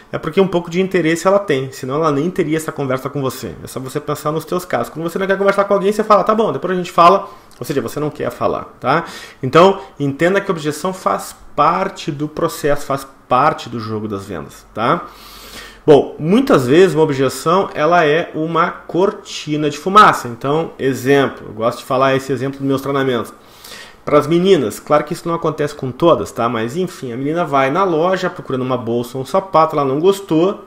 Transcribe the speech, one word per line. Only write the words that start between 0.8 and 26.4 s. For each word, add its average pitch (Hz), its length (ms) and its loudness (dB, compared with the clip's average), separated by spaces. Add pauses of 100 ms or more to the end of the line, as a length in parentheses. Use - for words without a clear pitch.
ela 196 100 6
tem, 135 360 -2
senão 131 220 -8
ela 160 140 0
nem 147 200 0
teria 156 260 -2
essa 156 160 -4
conversa 135 380 -4
com 143 120 -6
você. 120 320 -6 (120)
É - 20 -14
só 135 140 -10
você 131 180 -8
pensar 151 320 -6
nos 156 140 -4
teus 180 180 -4
casos. - 300 -6
Quando 160 100 -8
você 170 160 -4
não 190 80 -4
quer 190 100 0
conversar 196 280 2
com 202 80 0
alguém, 190 180 2
você 214 140 0
fala, 202 180 6
"Tá 196 100 2
bom, 214 200 0
depois 175 180 -4
a 185 60 -2
gente 180 140 -6
fala", 185 360 4 (320)
ou 123 60 -10
seja, 135 160 -2
você 113 180 -6
não 151 100 -2
quer 120 220 -6
falar, - 480 -4
tá? 151 240 0 (400)
Então, 170 380 6 (180)
entenda 165 400 0
que 190 100 -4
a 185 40 0
objeção 156 400 -4
faz 190 420 -4 (180)
parte 175 600 0
do 147 160 -6
processo, 151 560 -2
faz 135 200 -4 (220)
parte 131 420 2
do 120 100 -8
jogo 107 280 -6
das 98 200 -6
vendas, 82 440 -12
tá? 135 340 -2 (800)
Bom, 143 360 6
muitas 180 480 2
vezes 165 260 6
uma 156 100 4
objeção, 147 680 0
ela 165 320 2
é 156 300 2
uma 160 340 0
cortina - 1000 -4
de 143 120 -6
fumaça. 190 480 4
Então, 139 500 -2
exemplo, 131 680 0
eu 90 60 -14
gosto 113 260 -2
de - 60 -16
falar 135 280 2
esse 135 180 -2
exemplo 135 280 -4
dos 139 80 -4
meus 135 140 0
treinamentos. 135 520 -2 (680)
Para 147 160 4
as 135 80 0
meninas, 170 520 2
claro 151 240 2
que - 100 -8
isso - 140 -10
não 165 60 -2
acontece 156 400 -2
com 131 180 -8
todas, 151 400 2
tá? 117 160 -2